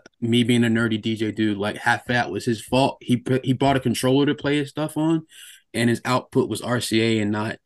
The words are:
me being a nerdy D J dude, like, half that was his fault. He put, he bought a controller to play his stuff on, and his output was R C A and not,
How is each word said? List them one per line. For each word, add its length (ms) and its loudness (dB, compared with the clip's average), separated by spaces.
me 220 2
being 200 4
a 40 2
nerdy 340 0
D 140 -2
J 160 -4
dude, 260 0
like, 200 -4
half 280 0
that 240 0
was 160 -6
his 160 -2
fault. 400 2
He 160 0
put, 280 -2
he 80 0
bought 220 2
a 40 0
controller 480 2
to 80 0
play 220 -2
his 120 -4
stuff 280 -6
on, 280 0
and 160 2
his 160 0
output 440 0
was 120 -6
R 180 -2
C 220 0
A 200 2
and 100 -2
not, 340 -4